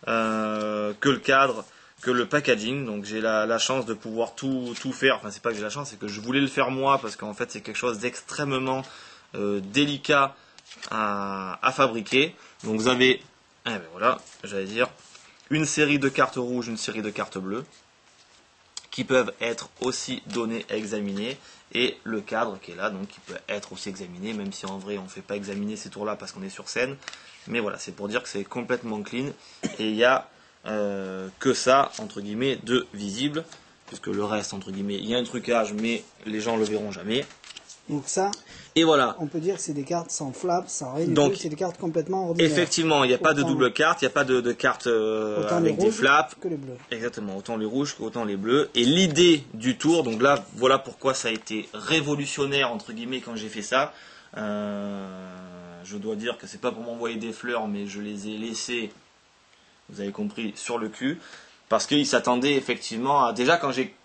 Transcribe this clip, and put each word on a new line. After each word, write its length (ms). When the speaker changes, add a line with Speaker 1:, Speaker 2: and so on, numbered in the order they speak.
Speaker 1:
euh, 920
que 80
le 100
cadre, 460
que 80
le 160
packaging. 580
Donc 220
j'ai 160
la, 240
la 120
chance 280
de 80
pouvoir 400
tout, 480
tout 100
faire. 240
Enfin, 140
c'est 100
pas 80
que 80
j'ai 60
la 80
chance, 180
c'est 100
que 100
je 120
voulais 200
le 60
faire 240
moi 280
parce 180
qu'en 160
fait 180
c'est 120
quelque 140
chose 240
d'extrêmement, 840
euh, 260
délicat 760
à, 760
à 60
fabriquer. 600
Donc 120
vous 120
avez, 340
eh 60
ben 120
voilà, 260
j'allais 240
dire, 240
une 160
série 340
de 120
cartes 260
rouges, 320
une 80
série 240
de 80
cartes 300
bleues, 260
qui 120
peuvent 380
être 300
aussi 460
données, 420
examinées, 680
et 320
le 160
cadre 400
qui 100
est 60
là, 140
donc 180
qui 100
peut 160
être 240
aussi 160
examiné, 460
même 180
si 140
en 120
vrai 200
on 100
fait 120
pas 140
examiner 400
ces 160
tours-là 240
parce 160
qu'on 140
est 40
sur 200
scène. 280
Mais 100
voilà, 180
c'est 140
pour 160
dire 160
que 60
c'est 160
complètement 580
clean, 280
et 80
il 80
y 80
a, 240
euh, 600
que 140
ça, 440
entre 220
guillemets, 420
de 320
visible, 500
puisque 180
le 180
reste, 300
entre 160
guillemets, 280
il 80
y 100
a 20
un 60
trucage, 480
mais 320
les 160
gens 160
le 80
verront 280
jamais. 340
Speaker 2:
Donc 160
ça, 240
Speaker 1:
Et 60
voilà. 360
Speaker 2:
on 80
peut 140
dire 160
que 40
c'est 140
des 100
cartes 260
sans 220
flap, 380
sans 240
rien 120
du 60
Speaker 1:
Donc, 220
Speaker 2:
tout, 60
c'est 100
des 60
cartes 200
complètement 540
ordinaires. 200
Speaker 1:
effectivement, 540
il 40
n'y 60
a 40
pas 160
de 60
Speaker 2:
Autant 100
Speaker 1:
double 240
carte, 260
il 60
n'y 40
a 40
pas 100
de, 160
de 120
carte, 340
euh, 580
Speaker 2:
autant 160
les 60
Speaker 1:
avec 100
des 80
Speaker 2:
rouges 120
Speaker 1:
flaps. 440
Speaker 2:
que 80
les 80
bleus. 220
Speaker 1:
Exactement, 460
autant 220
les 80
rouges 280
qu'autant 300
les 140
bleus. 360
Et 100
l'idée 680
du 240
tour, 260
donc 200
là, 200
voilà 240
pourquoi 340
ça 160
a 20
été 440
révolutionnaire, 960
entre 220
guillemets, 260
quand 160
j'ai 140
fait 100
ça. 320
Euh, 1500
je 140
dois 180
dire 220
que 80
c'est 160
pas 100
pour 120
m'envoyer 320
des 180
fleurs, 340
mais 180
je 140
les 280
ai 100
laissées, 520
vous 100
avez 100
compris, 460
sur 220
le 100
cul. 320
Parce 180
qu'ils 200
s'attendaient 480
effectivement 720
à, 80
déjà 240
quand 140
j'ai 220